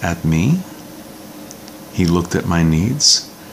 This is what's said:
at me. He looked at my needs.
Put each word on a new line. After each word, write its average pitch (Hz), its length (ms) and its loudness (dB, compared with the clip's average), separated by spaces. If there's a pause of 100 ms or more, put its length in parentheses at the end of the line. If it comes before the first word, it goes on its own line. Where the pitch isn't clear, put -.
at 85 200 -2
me. 90 360 4 (1300)
He 92 140 2
looked 85 300 2
at - 100 0
my 85 160 4
needs. 87 640 2 (240)